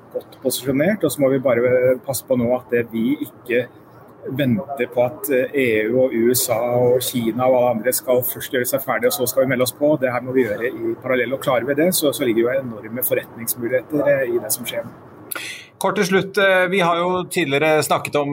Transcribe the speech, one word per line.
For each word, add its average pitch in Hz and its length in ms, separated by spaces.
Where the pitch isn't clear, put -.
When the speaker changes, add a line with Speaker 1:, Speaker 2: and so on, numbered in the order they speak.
Speaker 1:
godt - 300
posisjonert, 143 640
og 147 80
så - 80
må 135 100
vi 135 80
bare 127 680
passe - 220
på 131 80
nå 120 240
at - 160
det 117 160
vi 113 220
ikke - 460
venter 123 580
på 123 140
at, - 240
eh, 131 240
E 113 320
U 123 160
og 131 100
U 117 220
S - 160
A 110 80
og 123 260
Kina 123 460
og 131 140
alle 123 160
andre 117 160
skal 123 340
først - 260
gjøre 123 140
seg 131 160
ferdig, 117 240
og 127 60
så 123 180
skal 131 140
vi 135 100
melde 120 80
oss 123 100
på. 147 280
Det 127 100
her 123 160
må 127 80
vi 127 140
gjøre 110 240
i 113 280
parallell, 127 380
og - 80
klarer 123 180
vi 139 140
det, 175 160
så, 151 180
så 135 140
ligger 113 160
jo 135 160
enorme 113 480
forretningsmuligheter, 120 1040
eh, 131 240
i 117 80
det 110 100
som 120 140
skjer. 117 240
Speaker 2:
Kort 190 160
til 196 140
slutt, 190 340
eh, 185 240
vi 190 160
har 170 160
jo 180 320
tidligere 151 560
snakket 156 320
om, 143 140